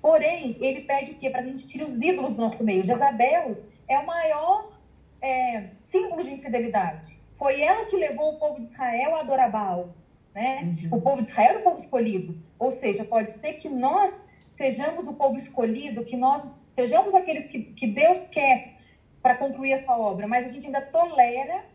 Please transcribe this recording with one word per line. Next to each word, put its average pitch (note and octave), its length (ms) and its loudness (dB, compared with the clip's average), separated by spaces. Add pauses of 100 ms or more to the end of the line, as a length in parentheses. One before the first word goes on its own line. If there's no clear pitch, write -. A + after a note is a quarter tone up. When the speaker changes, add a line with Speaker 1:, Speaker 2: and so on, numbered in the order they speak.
Speaker 1:
Porém, D#4 600 2
ele C4+ 220 -2
pede C#4 300 -2
o - 40 -16
quê? C4 140 -4
Pra C4 120 -4
que B3+ 60 -8
a - 20 -10
gente C4+ 160 -14
tire C4+ 180 -10
os B3+ 160 -6
ídolos C4+ 340 0
do G#3 80 -6
nosso A3+ 220 -2
meio. F#3+ 180 2
Jezabel B3 800 2 (260)
é C4+ 100 2
o D4 80 -2
maior, E4 580 0 (560)
é, B3 560 -2
símbolo F4+ 460 -2
de C4+ 100 -8
infidelidade. A3+ 880 -4 (140)
Foi C#4 260 0
ela F#4 260 2
que G4 100 -2
levou D4+ 380 0
o D#4 40 -16
povo D4+ 220 -4
de A#3 60 -12
Israel C4 500 -2
a D#4 40 -2
adorar C4 300 2
Baal, F3+ 440 -4 (400)
né? G#3+ 400 -4 (160)
Speaker 2:
Uhum. - 80 0
Speaker 1:
O - 20 0
povo C4+ 220 0
de G#3+ 60 -4
Israel G#3+ 220 6
era A4 100 0
o - 20 -10
povo F4 140 4
escolhido. G#3+ 600 -4 (220)
Ou C4 120 0
seja, G#3+ 340 -4
pode G#3+ 260 0
ser - 240 -8
que - 140 -12
nós D4 540 0 (240)
sejamos C#4+ 640 -4
o D4+ 60 -8
povo C4+ 220 2
escolhido, A#3 680 -4
que - 120 -8
nós C4 560 0
sejamos E4 420 2
aqueles E4 320 2
que, - 160 -12
que - 240 -8
Deus D#4 420 4
quer C#4 460 2 (480)
pra B3 140 6
concluir C4+ 360 -2
a C4+ 60 2
sua B3 200 0
obra, G3+ 300 -2
mas A#3+ 160 0
a B3 40 -10
gente C#4 180 -14
ainda C#4 160 -4
tolera D4 840 2 (100)